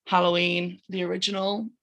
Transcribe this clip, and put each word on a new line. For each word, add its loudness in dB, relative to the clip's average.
Halloween, 2
the -4
original, -2